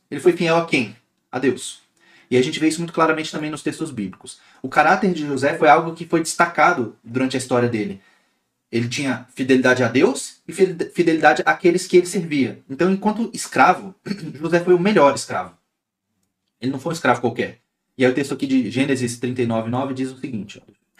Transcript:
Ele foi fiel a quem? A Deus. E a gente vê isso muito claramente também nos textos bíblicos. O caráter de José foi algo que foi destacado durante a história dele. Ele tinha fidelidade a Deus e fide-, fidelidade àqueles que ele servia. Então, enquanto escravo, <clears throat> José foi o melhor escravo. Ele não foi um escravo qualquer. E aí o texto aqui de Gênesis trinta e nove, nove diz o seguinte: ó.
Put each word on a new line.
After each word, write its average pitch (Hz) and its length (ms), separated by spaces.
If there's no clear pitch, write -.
Ele 143 100
foi 175 120
fiel 165 240
a 165 80
quem? 127 320
A 127 80
Deus. - 440
E 123 80
a 127 40
gente 151 160
vê 156 100
isso 160 120
muito 165 140
claramente 156 360
também 151 200
nos 151 120
textos 151 280
bíblicos. 101 500
O 131 80
caráter 175 420
de 151 140
José 143 320
foi 160 100
algo 165 240
que 165 140
foi 165 160
destacado 151 840
durante 127 320
a - 20
história 123 300
dele. 101 320
Ele 120 180
tinha 135 460
fidelidade 127 500
a 117 40
Deus 156 500
e - 60
fide-, 170 320
fidelidade 160 580
àqueles 175 420
que 180 120
ele 180 80
servia. 147 640
Então, 170 200
enquanto 202 440
escravo, 175 600
<clears throat> 151 240
José 165 200
foi 180 120
o 175 80
melhor 175 340
escravo. 92 400
Ele 131 140
não 131 80
foi 170 120
um - 20
escravo 127 260
qualquer. 127 380
E 127 80
aí 127 40
o 127 40
texto 147 180
aqui 139 140
de 131 240
Gênesis 123 480
trinta 123 240
e 117 40
nove, 113 220
nove 131 240
diz 131 180
o 131 60
seguinte: 110 500
ó. - 160